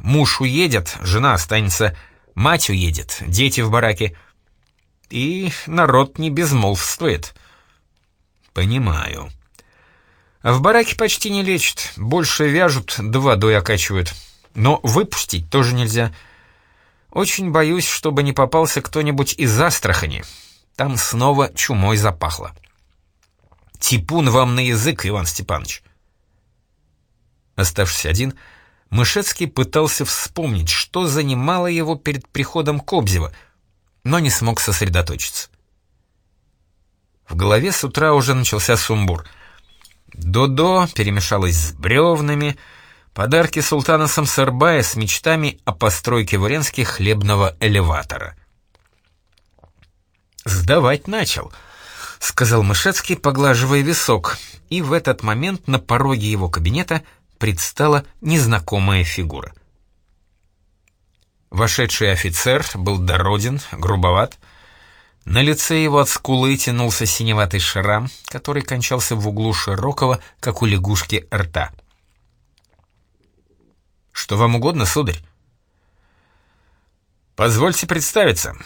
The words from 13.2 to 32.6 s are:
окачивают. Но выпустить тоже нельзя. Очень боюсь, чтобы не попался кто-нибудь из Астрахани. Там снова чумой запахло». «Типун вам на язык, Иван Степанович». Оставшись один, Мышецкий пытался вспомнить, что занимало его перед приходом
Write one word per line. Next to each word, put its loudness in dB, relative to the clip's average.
окачивают. -2
Но 4
выпустить -2
тоже 2
нельзя. 0
Очень -2
боюсь, 2
чтобы -2
не 0
попался 0
кто-нибудь -2
из 2
Астрахани. 0
Там -2
снова 0
чумой 2
запахло». -2
«Типун 0
вам 4
на -2
язык, -2
Иван -2
Степанович». -6
Оставшись 0
один, 0
Мышецкий 0
пытался 0
вспомнить, -4
что -2
занимало 0
его -2
перед -6
приходом -2